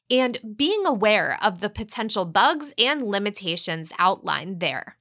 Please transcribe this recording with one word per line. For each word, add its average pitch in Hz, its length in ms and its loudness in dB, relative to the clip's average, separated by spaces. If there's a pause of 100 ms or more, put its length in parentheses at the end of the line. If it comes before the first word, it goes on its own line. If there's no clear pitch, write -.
(120)
and 240 460 0
being 381 280 2
aware 208 560 2
of 190 200 0
the 208 80 -2
potential 214 560 -4
bugs 269 520 2
and 269 240 2
limitations 190 960 -2
outlined 180 640 0
there. 143 420 -6